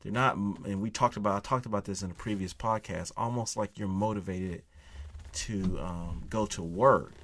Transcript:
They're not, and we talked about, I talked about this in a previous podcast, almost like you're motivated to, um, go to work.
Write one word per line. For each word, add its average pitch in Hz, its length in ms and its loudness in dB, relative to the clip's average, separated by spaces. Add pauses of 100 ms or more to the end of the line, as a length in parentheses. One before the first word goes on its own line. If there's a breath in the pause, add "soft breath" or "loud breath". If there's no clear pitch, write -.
They're 104 100 -6
not, 120 240 4
and 98 460 -2
we 113 80 -2
talked - 260 2
about, 101 200 4
I 101 40 -2
talked 127 260 0
about 104 200 -2
this 98 160 -4
in 92 80 -4
a 85 40 -8
previous 98 380 -2
podcast, 107 640 -2
almost 117 400 -2
like 107 220 -2
you're 101 100 -2
motivated 95 760 0 (680 loud breath)
to, 95 480 0
um, 85 480 -4
go 110 180 0
to - 160 -4
work. 92 600 6